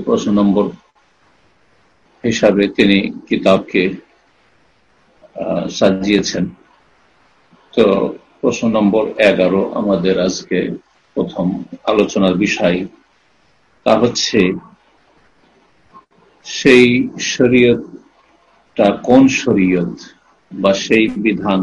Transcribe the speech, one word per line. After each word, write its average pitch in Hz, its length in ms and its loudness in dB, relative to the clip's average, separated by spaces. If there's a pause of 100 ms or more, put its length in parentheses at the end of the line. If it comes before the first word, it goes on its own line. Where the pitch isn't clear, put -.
প্রশ্ন 117 300 -2
নম্বর 101 320 2 (1600)
হিসাবে 107 440 2
তিনি 101 300 2 (280)
কিতাবকে, 95 560 0 (1500)
আহ, 90 320 -4
সাজিয়েছেন, 95 760 -2 (1300)
তো 113 100 4 (540)
প্রশ্ন 123 300 -4
নম্বর 107 360 2 (260)
এগারো 92 300 0 (140)
আমাদের 95 460 -2
আজকে 92 380 -4 (580)
প্রথম 90 300 -4 (380)
আলোচনার 101 520 0
বিষয়। 90 420 0 (1080)
তা 117 120 2
হচ্ছে 117 420 -2 (2000)
সেই 123 400 4 (460)
শরীয়তটা - 1500 -2 (160)
কোন 127 200 6 (180)
শরীয়ত 92 540 0 (580)
বা 98 220 0
সেই 110 300 0 (120)
বিধান 101 460 -2